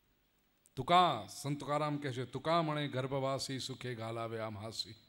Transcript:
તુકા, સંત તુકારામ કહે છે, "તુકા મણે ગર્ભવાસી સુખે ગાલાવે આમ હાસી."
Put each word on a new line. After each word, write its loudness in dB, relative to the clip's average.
તુકા, 6
સંત -2
તુકારામ 0
કહે -4
છે, -4
"તુકા 2
મણે 0
ગર્ભવાસી -2
સુખે -6
ગાલાવે -4
આમ -6
હાસી." -8